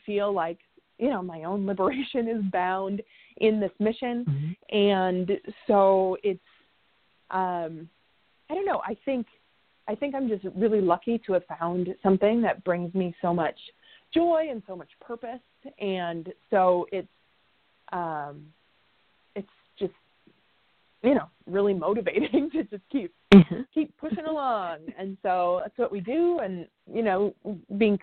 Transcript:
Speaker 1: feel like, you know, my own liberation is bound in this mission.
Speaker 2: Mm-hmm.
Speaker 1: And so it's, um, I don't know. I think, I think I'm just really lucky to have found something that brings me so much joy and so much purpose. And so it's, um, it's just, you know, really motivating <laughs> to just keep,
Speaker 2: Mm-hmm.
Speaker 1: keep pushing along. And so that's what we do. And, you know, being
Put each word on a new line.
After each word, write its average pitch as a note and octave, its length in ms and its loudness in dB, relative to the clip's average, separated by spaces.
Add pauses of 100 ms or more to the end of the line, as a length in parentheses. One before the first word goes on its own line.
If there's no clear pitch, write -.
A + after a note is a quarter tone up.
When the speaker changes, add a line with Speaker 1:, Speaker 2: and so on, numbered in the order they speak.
Speaker 1:
feel G3+ 280 -2
like, E3+ 240 -4 (400)
you B3 120 0
know, G#3+ 120 -2
my E3 220 -10
own G3 220 -4
liberation A3+ 640 -2
is A3+ 140 -2 (100)
bound F#3+ 500 -2 (360)
in A3 220 2
this G3 200 0
mission. A#3+ 480 -2
Speaker 2:
Mm-hmm. D3+ 480 -4
Speaker 1:
And F#3 560 2 (360)
so F#3+ 560 4
it's, F#3+ 160 -2 (920)
um, E3+ 580 -4 (600)
I D4+ 60 -4
don't G4 100 -2
know. F4 200 -2
I G#3 100 -6 (100)
think, B3+ 220 -2 (600)
I G#3+ 60 -4
think C#4 220 -4
I'm C4+ 120 -2
just G3+ 180 -4 (100)
really G#3 260 2
lucky F#3+ 460 0
to G3 60 0
have F3+ 100 0 (160)
found F3 300 -2 (120)
something G3+ 400 4
that F#3+ 220 0
brings F3 320 -2
me F3+ 260 -2
so F3 120 0
much E3+ 240 -2 (560)
joy E4 360 2
and A3+ 160 -8
so F#3+ 100 -12
much E3+ 140 -16 (120)
purpose. A#3+ 400 -14 (380)
And F3 520 -6 (180)
so F#3 420 4
it's, F#3 160 -6 (840)
um, D3+ 540 -8 (880)
it's G3 120 -10 (300)
just, F3+ 160 -6 (1120)
you B3+ 100 4
know, D#3 160 0 (160)
really G3+ 280 0
motivating G3+ 760 0
<laughs> - 40 -6
to D#4 100 -2
just G3+ 280 -14
keep, A3 220 -4 (200)
Speaker 2:
Mm-hmm. F3 280 10 (120)
Speaker 1:
keep - 240 -4
pushing D4+ 260 -8
along. A#3+ 560 -4 (180)
And F#3+ 240 -10
so F3+ 400 0
that's - 160 -10
what A#3+ 140 -2
we G3+ 80 -6
do. E4 420 0
And, F#3 260 -8 (240)
you A3+ 120 -2
know, G3+ 300 0 (440)
being G#3 260 4